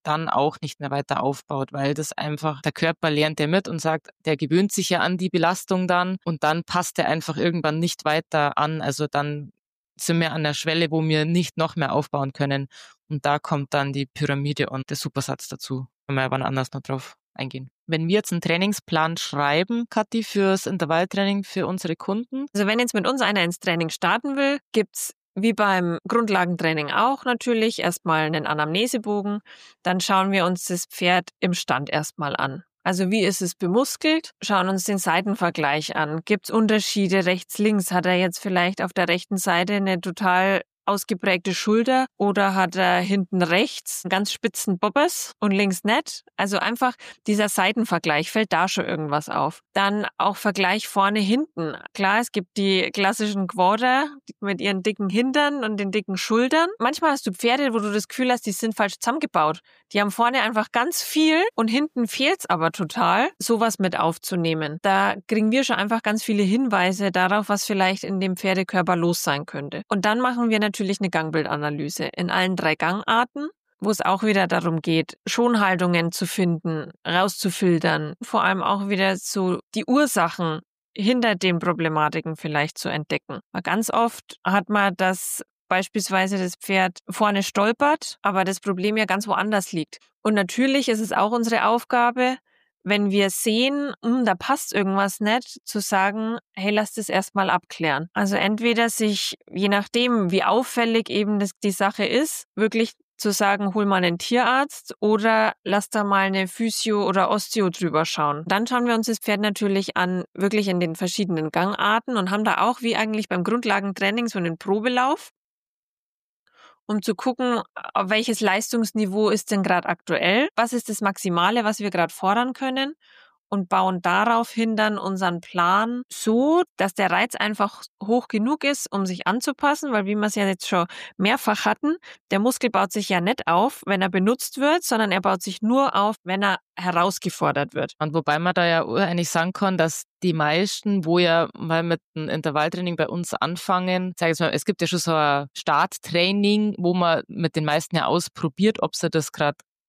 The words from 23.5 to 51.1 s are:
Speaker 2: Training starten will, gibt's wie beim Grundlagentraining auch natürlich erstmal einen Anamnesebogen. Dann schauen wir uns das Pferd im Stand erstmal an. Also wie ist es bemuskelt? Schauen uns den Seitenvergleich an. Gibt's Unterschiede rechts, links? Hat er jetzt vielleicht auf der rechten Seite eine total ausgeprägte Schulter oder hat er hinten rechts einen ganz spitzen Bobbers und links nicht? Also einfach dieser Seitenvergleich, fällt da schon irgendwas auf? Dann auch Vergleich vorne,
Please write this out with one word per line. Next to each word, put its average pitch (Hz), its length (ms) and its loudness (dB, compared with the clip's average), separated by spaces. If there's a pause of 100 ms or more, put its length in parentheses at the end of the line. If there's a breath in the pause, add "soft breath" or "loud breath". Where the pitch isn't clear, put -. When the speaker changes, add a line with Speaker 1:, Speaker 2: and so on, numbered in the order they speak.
Speaker 2:
Training 170 300 0
starten 233 460 0
will, 277 240 2 (140)
gibt's - 400 -2 (220)
wie 214 180 0
beim 185 440 2 (100)
Grundlagentraining 175 840 0
auch 247 340 2
natürlich 233 540 0
erstmal 160 460 0
einen 151 200 -2
Anamnesebogen. 208 960 -2 (420 loud breath)
Dann 180 180 0
schauen 190 320 2
wir 190 140 2
uns 180 200 -2
das 175 200 -4
Pferd 180 440 0 (100)
im 180 160 0
Stand 139 340 -2
erstmal 147 460 -4
an. - 280 -4 (200)
Also 180 260 0
wie 214 140 2
ist 190 180 0
es 180 140 -4
bemuskelt? 277 760 0 (120)
Schauen 190 260 0
uns 190 140 -2
den 202 160 -2
Seitenvergleich 165 960 0
an. 156 300 -2
Gibt's - 260 -2
Unterschiede 202 760 2
rechts, 180 320 -2
links? 208 340 2
Hat 180 140 2
er 180 100 4
jetzt 180 240 0
vielleicht 185 440 0
auf 185 100 -4
der 180 140 0
rechten 180 300 -2
Seite 185 360 0
eine 190 280 0
total 185 600 2 (240)
ausgeprägte 190 680 0
Schulter 233 520 2 (100)
oder 196 380 0
hat 185 200 0
er 180 240 2
hinten 185 420 0
rechts 175 640 -2
einen 180 60 -8
ganz 196 240 -2
spitzen - 460 -4
Bobbers 277 600 0
und 208 120 0
links 196 340 0
nicht? 240 380 -2 (120)
Also 196 220 -2
einfach 240 380 0 (300 loud breath)
dieser 208 220 2
Seitenvergleich, 180 840 0
fällt 220 220 0
da 175 160 4
schon - 180 -2
irgendwas 151 440 -2
auf? 147 320 -2 (100)
Dann 202 340 0 (120)
auch 202 180 0
Vergleich 190 540 0
vorne, 208 320 2